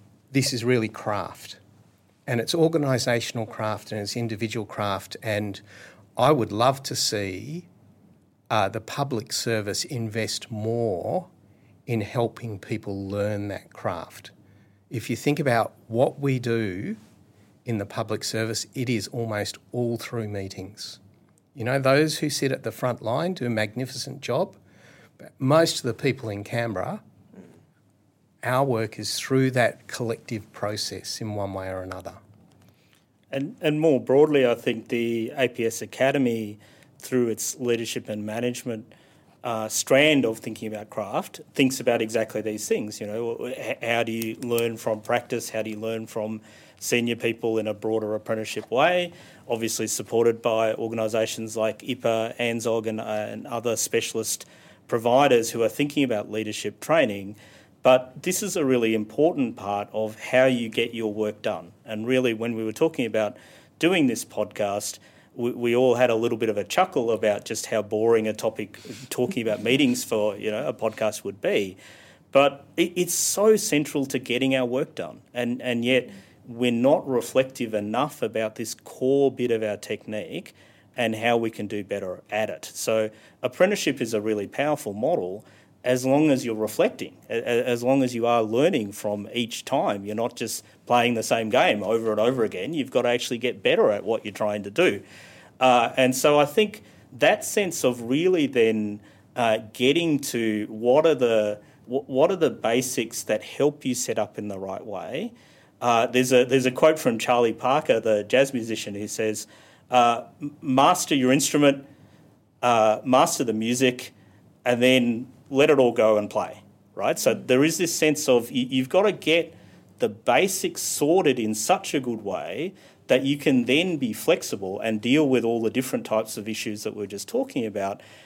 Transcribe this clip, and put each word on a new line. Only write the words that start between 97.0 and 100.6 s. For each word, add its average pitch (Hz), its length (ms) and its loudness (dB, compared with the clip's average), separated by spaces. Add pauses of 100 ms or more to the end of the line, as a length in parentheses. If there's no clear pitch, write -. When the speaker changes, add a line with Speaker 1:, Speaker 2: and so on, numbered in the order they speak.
Speaker 2:
that 190 260 4
sense - 380 -2
of 120 180 0
really 151 460 2
then, 110 520 2 (360)
uh, 113 240 2 (140)
getting 147 480 2
to 110 500 -2